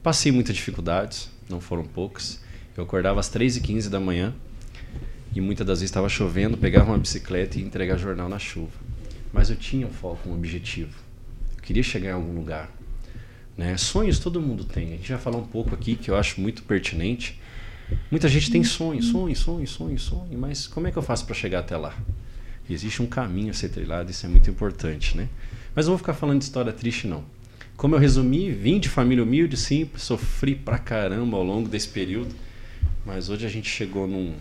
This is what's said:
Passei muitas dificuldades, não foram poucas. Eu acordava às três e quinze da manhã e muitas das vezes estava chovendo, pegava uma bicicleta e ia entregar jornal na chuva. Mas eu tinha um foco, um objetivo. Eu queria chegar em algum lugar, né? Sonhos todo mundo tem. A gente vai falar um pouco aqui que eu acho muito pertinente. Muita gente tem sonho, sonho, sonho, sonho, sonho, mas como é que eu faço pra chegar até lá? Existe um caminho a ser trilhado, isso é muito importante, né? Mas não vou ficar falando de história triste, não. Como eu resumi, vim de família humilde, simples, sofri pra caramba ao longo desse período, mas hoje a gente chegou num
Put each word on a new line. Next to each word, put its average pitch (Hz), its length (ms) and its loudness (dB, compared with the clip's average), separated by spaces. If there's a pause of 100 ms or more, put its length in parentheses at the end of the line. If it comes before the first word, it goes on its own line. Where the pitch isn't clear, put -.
Passei 156 300 4
muitas 120 240 4
dificuldades, 92 720 -2 (200)
não 87 120 -4
foram 85 220 -4
poucas. - 580 -8 (340)
Eu 87 80 -6
acordava 95 360 2
às 92 100 0
três 120 280 2
e - 40 0
quinze 104 280 0
da 98 100 0
manhã 92 340 0 (1000)
e 95 60 -2
muitas 95 260 0
das 92 140 2
vezes 92 100 0
estava 95 200 2
chovendo, 95 480 2
pegava 98 340 8
uma 101 60 4
bicicleta - 600 -2
e 95 40 -2
ia 98 60 -6
entregar 92 300 0
jornal 90 300 -2
na 101 120 -4
chuva. 82 320 -8 (600)
Mas - 180 8
eu 113 60 4
tinha 135 320 -2
um 92 40 -6
foco, 87 380 -8
um 87 40 -4
objetivo. 85 640 -6 (600)
Eu - 80 -10
queria 123 200 2
chegar 95 260 -2
em 92 40 -2
algum 85 200 -4
lugar, 80 360 -6 (880)
né? 90 200 -2
Sonhos 196 420 2
todo 170 220 -2
mundo 107 240 -2
tem. 85 280 -4
A 82 40 -8
gente 92 140 -10
vai 127 100 -4
falar 117 160 -2
um 113 80 -6
pouco 113 280 -2
aqui 113 220 -2
que 117 140 -6
eu 95 80 2
acho 95 240 0
muito 110 220 -2
pertinente. 98 760 0 (720)
Muita 151 180 4
gente 147 240 6
tem 170 120 6
sonho, 165 400 0
sonho, 185 320 2
sonho, 165 320 2
sonho, 156 320 -4
sonho, 175 380 -4
mas 139 300 -4
como 170 200 -2
é 175 40 0
que - 60 -2
eu - 60 0
faço 117 220 0
pra 113 100 -4
chegar 90 240 -2
até 87 180 -4
lá? 73 180 -6 (720)
Existe 104 320 -4
um 120 60 2
caminho 107 440 -2
a - 20 -4
ser 90 160 -4
trilhado, 85 420 -4
isso 90 140 -8
é 87 40 -4
muito - 200 12
importante, 90 680 0
né? 101 100 -2 (480)
Mas 156 100 4
não 175 80 4
vou 185 40 4
ficar 180 160 -2
falando 143 260 2
de 135 60 0
história 120 280 -2
triste, 113 340 -2
não. 76 160 -4 (540)
Como 151 180 4
eu 143 40 8
resumi, 135 520 6
vim 120 280 4
de 156 100 0
família 123 340 6
humilde, 139 340 4
simples, - 460 0
sofri - 520 2
pra 117 220 -2
caramba 107 600 0
ao 90 60 2
longo 107 260 0
desse 104 180 -2
período, 107 460 -4 (720)
mas 95 240 -6
hoje 107 160 -4
a 107 40 -2
gente 107 200 -6
chegou 98 380 -4
num 92 340 -4